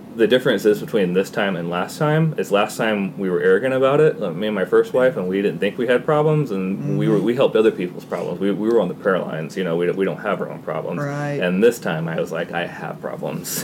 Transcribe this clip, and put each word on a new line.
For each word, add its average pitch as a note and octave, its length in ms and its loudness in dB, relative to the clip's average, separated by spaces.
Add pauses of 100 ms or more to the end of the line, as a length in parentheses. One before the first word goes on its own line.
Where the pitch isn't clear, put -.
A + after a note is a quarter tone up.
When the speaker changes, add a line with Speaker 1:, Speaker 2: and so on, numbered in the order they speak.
(140)
Speaker 1:
The A2+ 120 4
difference A#2+ 380 2
is G#2 160 4
between G2 320 0
this F#2+ 160 2
time G2 280 -2
and E2+ 120 -6
last F2 300 -4
time D#3 400 2
is G2 120 -2
last G2+ 280 2
time G#2 400 -2
we G2 100 -2
were F2+ 140 2
arrogant G#2+ 320 4
about C3+ 260 4
it. D#3 180 4
Like, F2+ 160 -4
me G#2 120 -4
and G#2+ 80 -2
my F#2+ 100 0
first A2+ 300 2
wife, B2+ 240 4
and F#2 100 -2
we G2 140 0
didn't E2 160 0
think G2 180 -2
we B2 120 -2
had B2 180 2
problems, D3+ 440 2
and G2 480 -2
we G#2 80 0
were, A2 100 4
Speaker 2:
Mm-hmm. F#2+ 100 2
Speaker 1:
we A#2+ 100 2
helped A#2+ 180 2
other A2 160 6
people's F2 360 -6
problems. F2 340 -6
We, G2 100 0
we G2 200 -2
were A2+ 100 6
on F2+ 80 2
the - 60 -6
prayer F#2+ 240 0
lines, D#2+ 400 -6
you F#2+ 60 -2
know. E2+ 120 -2
We, F2 140 0
we F#2+ 160 0
don't D#2+ 160 -2
have F#2+ 180 -2
our - 100 -6
own D#2+ 120 -12
problems. D#2+ 400 -6
Speaker 2:
Right. C#3+ 400 -6
Speaker 1:
And F#2 200 0
this A#2+ 160 4
time E2 300 -4
I E2 100 -6
was - 140 -4
like, E2 180 -6
"I E2+ 140 -4
have - 380 -12
problems. - 600 -8